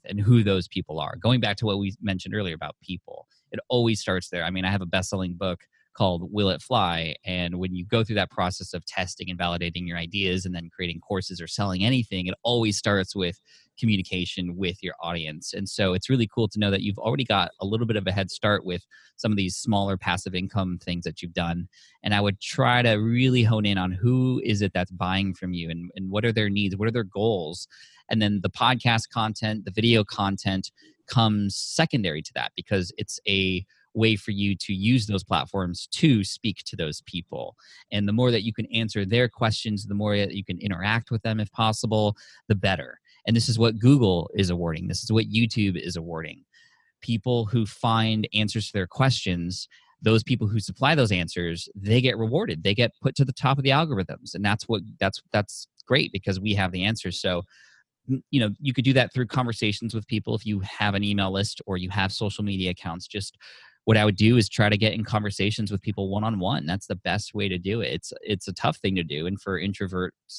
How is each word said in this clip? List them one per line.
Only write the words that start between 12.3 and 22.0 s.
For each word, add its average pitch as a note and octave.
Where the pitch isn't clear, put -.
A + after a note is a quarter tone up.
always A#2
starts G2+
with F2+
communication F2+
with F2+
your F2+
audience. E2
And F#2+
so F#2+
it's F#2
really B2
cool A2+
to G#2+
know G#2
that G2
you've G2+
already B2+
got F#2+
a F#2+
little A2
bit A2
of F#2+
a F#2
head F#2+
start G#2
with F2+
some A2+
of G#2
these F#2
smaller G2+
passive F2+
income F#2
things F2
that E2+
you've E2+
done. F2